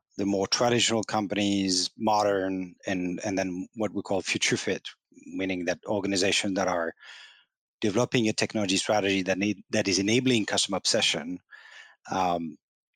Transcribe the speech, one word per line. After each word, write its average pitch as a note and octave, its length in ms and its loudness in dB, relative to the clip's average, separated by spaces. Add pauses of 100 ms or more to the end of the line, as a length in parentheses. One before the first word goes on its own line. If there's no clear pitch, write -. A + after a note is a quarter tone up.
(160)
the G#2 80 -4
more G2 220 0
traditional A#2 560 2
companies, G2 960 0
modern, G2 760 0 (120)
and, F2+ 400 -2
and G2 100 -2
then F#2 380 -2
what G#2 180 -2
we G2+ 80 -4
call F#2+ 220 -2
future - 340 0
fit, - 320 -4 (380)
meaning F2+ 400 -2
that F2 200 -2
organizations G2 680 2
that F#2+ 120 0
are E2+ 280 -2 (880)
developing A2+ 440 2
a G#2+ 60 2
technology G2+ 460 0
strategy G2 420 2
that F#2 160 0
need, G2+ 320 -2
that G#2+ 180 0
is - 120 2
enabling A#2 480 2
customer G2 320 -2
obsession. F2+ 600 0 (720)
Um, E2+ 460 0 (400)